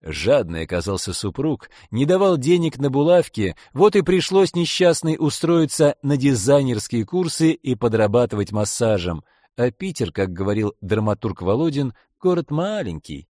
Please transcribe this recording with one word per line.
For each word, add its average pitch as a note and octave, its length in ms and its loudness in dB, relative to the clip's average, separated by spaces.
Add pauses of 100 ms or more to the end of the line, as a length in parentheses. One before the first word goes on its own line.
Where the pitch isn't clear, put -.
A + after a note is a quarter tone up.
Жадный E2 600 0
оказался F2+ 500 -4
супруг, C3+ 560 -6 (220)
не B2+ 160 0
давал F#3 320 2
денег D#3+ 400 0
на C#3 100 0
булавки, C#3+ 640 2 (200)
вот G3+ 220 4
и G3 60 4
пришлось F#3 520 2
несчастной E3 640 2
устроиться D#3 840 2
на C#3+ 160 0
дизайнерские B2 880 0
курсы D#3+ 480 0
и C3 220 -4
подрабатывать A2 760 0
массажем. G#2 760 -2 (320)
А B2 140 0
Питер, C#3+ 400 -6
как G2 220 -4
говорил G2+ 480 -2
драматург G#2 640 -2
Володин, C3+ 500 0 (260)
город F3+ 320 0
маленький D3+ 840 -6